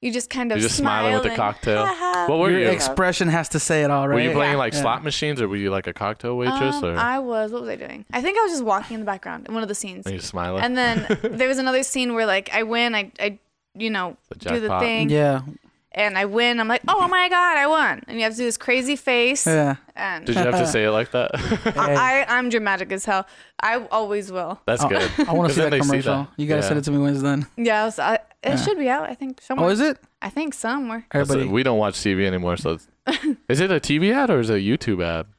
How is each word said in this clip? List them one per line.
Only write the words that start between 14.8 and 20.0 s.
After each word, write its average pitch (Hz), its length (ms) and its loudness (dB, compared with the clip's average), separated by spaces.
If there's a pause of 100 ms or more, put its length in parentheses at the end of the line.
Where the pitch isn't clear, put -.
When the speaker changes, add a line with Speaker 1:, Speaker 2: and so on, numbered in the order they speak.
Speaker 1:
thing. 226 280 0
Speaker 3:
Yeah. 147 320 4 (560)
Speaker 1:
And 202 200 0
I 196 80 2
win. 233 340 2
I'm 220 80 0
like, 247 220 0
"Oh 370 180 4
my 359 220 2
God, 349 260 4
I 285 120 2
won." 294 420 2
And - 80 -6
you 226 80 -2
have 220 80 0
to 220 60 -10
do 254 40 0
this 233 140 -2
crazy 254 400 0
face. 247 500 2
Speaker 3:
Yeah. 151 300 2 (180)
Speaker 1:
And 185 300 -6